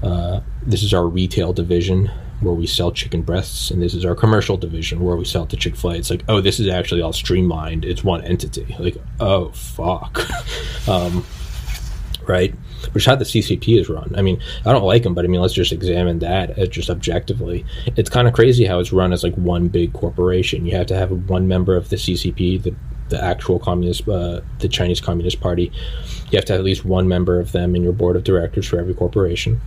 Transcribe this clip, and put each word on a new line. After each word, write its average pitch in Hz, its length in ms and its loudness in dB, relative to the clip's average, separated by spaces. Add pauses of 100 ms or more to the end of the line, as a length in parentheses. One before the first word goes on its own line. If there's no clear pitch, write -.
uh, 87 380 0 (200)
this 98 220 0
is 104 100 2
our 87 140 4
retail 90 460 0
division 90 580 2 (300)
where 90 120 2
we 85 140 -2
sell 90 240 0
chicken - 300 -4
breasts, - 500 -4
and 90 100 0
this 87 120 0
is 87 100 -4
our 90 100 2
commercial 104 440 2
division 82 420 -4
where 87 160 2
we 85 80 -2
sell 87 220 -2
to - 100 -8
Chick-fil-A. - 400 -2
It's 170 140 -6
like, - 180 -2
oh, 104 140 4
this 95 180 2
is 107 80 2
actually 90 340 0
all 80 120 -2
streamlined. 82 720 0
It's - 180 -4
one 90 220 2
entity. - 520 -4
Like, 165 200 -4 (240)
oh, 95 300 2
fuck. - 680 -6 (400)
<laughs> - 300 -6
Um, 90 360 0 (1000)
right? 92 260 2 (380)
Which 107 120 2
is - 20 4
how 135 100 8
the 127 80 0
C - 180 2
C - 140 0
P 113 240 6
is 87 80 0
run. 78 300 -6
I 98 40 2
mean, 95 200 2 (240)
I 113 80 6
don't 120 100 4
like 110 220 6
'em, 90 80 2
but 87 100 0
I 90 40 2
mean, 90 140 2
let's 92 120 2
just 87 180 2
examine 87 480 0
that, 90 400 -2
uh, 95 60 4
just - 240 -4
objectively. 87 760 -2 (300)
It's 107 140 2
kinda 120 220 4
crazy 120 340 6
how 92 140 2
it's 90 120 -2
run 92 220 4
as, 87 100 0
like, 87 120 0
one 87 340 2
big 87 240 0
corporation. 90 720 0
You 87 100 0
have 90 120 0
to 92 80 0
have 92 340 -2
one 92 180 2
member 92 280 4
of 90 140 0
the 95 80 0
C 90 180 -2
C 87 160 -2
P, 90 260 0
the, - 180 -4 (340)
the - 140 -2
actual 90 360 0
communist, 87 500 0
uh, 87 320 -2 (180)
the 101 80 -2
Chinese 90 320 0
Communist 87 400 -2
Party. 87 320 0 (600)
You - 60 2
have 92 80 2
to - 80 -2
have 92 60 2
at 95 60 0
least 95 180 0
one 92 240 2
member 90 320 2
of 87 140 -4
them 90 220 2
in 90 60 2
your 87 120 2
board 90 220 2
of 90 80 0
directors 92 440 0
for 87 100 0
every 87 160 -2
corporation. 90 720 0